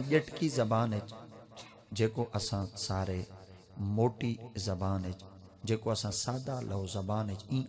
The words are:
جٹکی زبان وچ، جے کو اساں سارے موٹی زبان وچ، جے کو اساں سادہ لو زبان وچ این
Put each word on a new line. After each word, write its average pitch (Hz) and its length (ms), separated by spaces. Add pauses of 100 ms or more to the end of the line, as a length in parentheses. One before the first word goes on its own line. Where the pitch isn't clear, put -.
(100)
جٹکی 156 380 (100)
زبان 113 360
وچ، 101 200 (760)
جے 110 220
کو 117 200
اساں 101 300 (240)
سارے 95 320 (760)
موٹی 117 380 (320)
زبان 95 380
وچ، 92 200 (420)
جے 110 160
کو 113 80
اساں 104 240
سادہ 131 480
لو 98 240
زبان 101 440
وچ 98 180
این 131 200